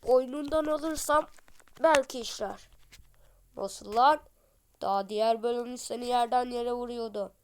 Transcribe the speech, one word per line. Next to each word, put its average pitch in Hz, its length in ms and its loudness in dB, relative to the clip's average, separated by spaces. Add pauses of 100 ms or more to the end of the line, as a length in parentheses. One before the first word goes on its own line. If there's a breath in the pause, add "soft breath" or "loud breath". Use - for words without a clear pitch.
Boynundan 285 580 2
alırsam 302 600 0 (560)
belki 277 380 4
işler. - 480 -8 (880)
Nasıl 196 400 -6
lan? 294 240 6 (600)
Daha 196 280 -2
diğer 220 340 2
bölüm 240 360 -4
seni 233 280 -8
yerden 247 440 0
yere 240 220 -4
vuruyordu. 233 600 -6 (120)